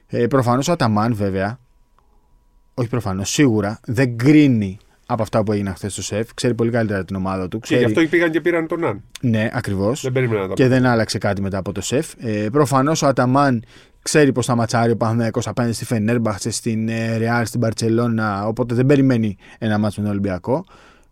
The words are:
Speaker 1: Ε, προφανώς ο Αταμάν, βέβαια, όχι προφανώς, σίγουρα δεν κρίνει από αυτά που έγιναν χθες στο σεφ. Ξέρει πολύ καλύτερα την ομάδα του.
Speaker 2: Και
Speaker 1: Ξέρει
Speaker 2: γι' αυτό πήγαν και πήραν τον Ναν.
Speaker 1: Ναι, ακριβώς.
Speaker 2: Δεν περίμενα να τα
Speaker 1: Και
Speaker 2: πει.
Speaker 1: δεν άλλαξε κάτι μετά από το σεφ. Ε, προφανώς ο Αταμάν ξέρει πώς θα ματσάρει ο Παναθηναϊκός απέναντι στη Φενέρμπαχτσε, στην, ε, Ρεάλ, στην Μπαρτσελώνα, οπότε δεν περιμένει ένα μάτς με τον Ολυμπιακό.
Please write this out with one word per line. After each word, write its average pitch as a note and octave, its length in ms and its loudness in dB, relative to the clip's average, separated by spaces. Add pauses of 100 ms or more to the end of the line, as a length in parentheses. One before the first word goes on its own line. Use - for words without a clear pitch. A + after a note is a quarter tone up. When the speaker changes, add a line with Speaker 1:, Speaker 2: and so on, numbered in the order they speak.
Speaker 1:
Ε, A#2+ 200 0
προφανώς B2+ 400 2
ο E3+ 40 0
Αταμάν, A#2 440 2
βέβαια, G2+ 440 -2 (1120)
όχι A#2+ 160 -4
προφανώς, G2+ 400 -4
σίγουρα A2 560 2
δεν B2 320 -2
κρίνει A#2+ 600 4 (340)
από A2+ 100 -2
αυτά G#2+ 220 0
που G#2 80 -2
έγιναν G2+ 220 -2
χθες G2 200 -8
στο - 80 -10
σεφ. G#2+ 320 -6
Ξέρει B2 200 -2
πολύ A#2 180 0
καλύτερα G#2 340 -2
την F#2+ 100 -8
ομάδα F#2+ 320 -4
του. A2 100 -8
Speaker 2:
Και A2+ 60 -10
Speaker 1:
Ξέρει - 160 0
Speaker 2:
γι' A#2+ 60 4
αυτό A#2 240 2
πήγαν E3+ 220 2
και D#3+ 100 0
πήραν E3 260 0
τον E3+ 120 -4
Ναν. C3 240 -4 (180)
Speaker 1:
Ναι, A2 320 0
ακριβώς. G2+ 480 -2
Speaker 2:
Δεν C3 100 -4
περίμενα B2 300 0
να F#2+ 60 -2
τα F#2+ 60 -6
Speaker 1:
Και C3+ 100 2
Speaker 2:
πει. C3 60 4
Speaker 1:
δεν B2+ 160 4
άλλαξε A#2 320 0
κάτι G2 240 -2
μετά G2 160 -4
από F#2+ 140 -6
το F#2+ 100 -8
σεφ. C3+ 360 -4
Ε, G#2+ 340 -4
προφανώς C#3 500 2
ο D3 60 2
Αταμάν B2+ 560 2 (380)
ξέρει D3 300 4
πώς A#2+ 140 -2
θα B2+ 100 0
ματσάρει A#2 360 2
ο A2 60 0
Παναθηναϊκός A2+ 500 0
απέναντι A#2 260 -2
στη A#2 120 -8
Φενέρμπαχτσε, A2+ 640 0
στην, A2 380 -4
ε, A2+ 280 -2
Ρεάλ, A#2 280 0
στην A#2+ 140 -6
Μπαρτσελώνα, A2+ 880 0
οπότε A#2 280 -2
δεν B2+ 100 2
περιμένει C3 520 2 (220)
ένα A2 180 0
μάτς G#2 200 -2
με G#2 60 -4
τον G#2 80 -2
Ολυμπιακό. G2+ 540 -2 (460)